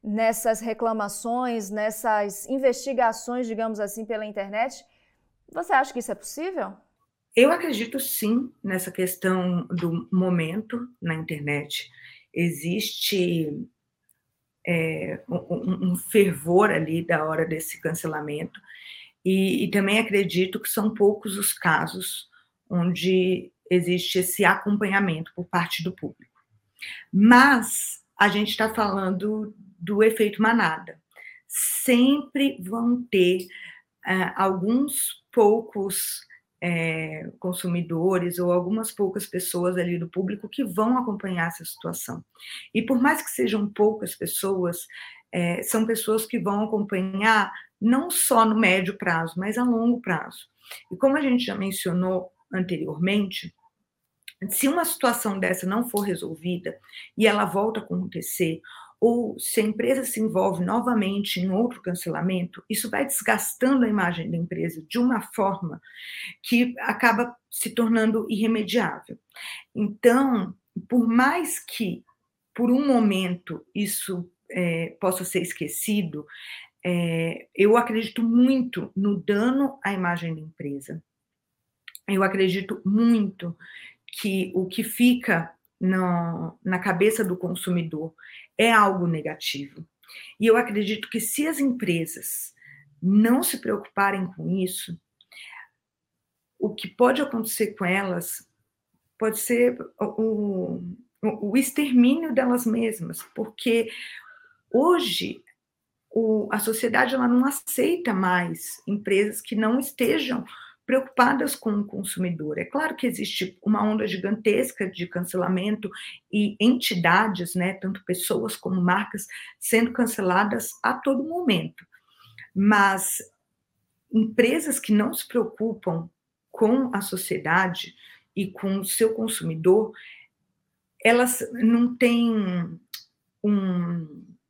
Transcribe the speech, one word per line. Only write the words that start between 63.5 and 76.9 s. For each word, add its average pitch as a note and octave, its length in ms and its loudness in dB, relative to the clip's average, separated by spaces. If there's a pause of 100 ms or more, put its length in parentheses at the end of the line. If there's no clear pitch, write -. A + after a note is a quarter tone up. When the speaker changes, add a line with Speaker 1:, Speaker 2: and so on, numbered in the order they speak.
Speaker 2:
a A3 40 2
imagem F3 420 -2
da E3+ 60 -2
empresa E3 460 -4
de - 140 -8
uma A#3+ 240 2
forma F#3 600 -4 (600)
que B3 380 2
acaba A#3+ 560 0 (160)
se - 200 -6
tornando A3+ 600 2
irremediável. G#3+ 880 -2 (560)
Então, A#3 800 2 (340)
por A#3 200 4
mais C#4 500 2
que, - 460 -6 (500)
por A#3+ 160 2
um C#4 160 4
momento, F#3+ 880 2
isso, F#3+ 560 -4 (200)
é, E3 500 -2
possa F#3 240 0
ser F3 180 -2
esquecido, D#3+ 840 -4 (600)
é, E3 720 -2